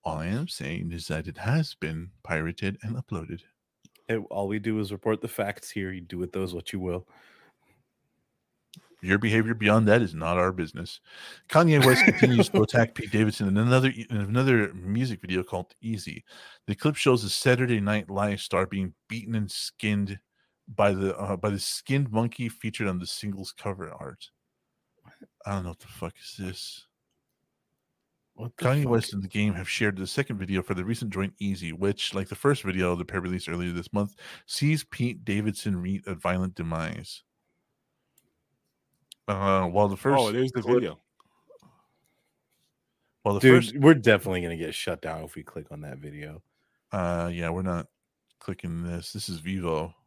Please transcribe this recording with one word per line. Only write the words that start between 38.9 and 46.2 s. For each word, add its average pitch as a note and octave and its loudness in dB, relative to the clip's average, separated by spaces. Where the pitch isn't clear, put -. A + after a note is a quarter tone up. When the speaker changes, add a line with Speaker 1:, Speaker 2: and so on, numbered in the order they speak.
Speaker 1:
Uh, G2 2
while G2+ 4
the G2 -2
first C#3 2
Speaker 3:
Oh, A2 2
there's B2+ 0
the B2 -4
Speaker 1:
clip B2 4
Speaker 3:
video. F#2+ -2
Speaker 1:
While G2+ 0
the G2 0
Speaker 2:
Dude, B2+ 10
Speaker 1:
first - -8
Speaker 2:
we're C#3+ 10
definitely G2+ 4
gonna E2+ -4
get D#2+ -6
shut - -6
down D#2+ -8
if D#2+ -14
we D#2+ -14
click D2+ -14
on D2+ -14
that D#2 -12
video. C#3+ -16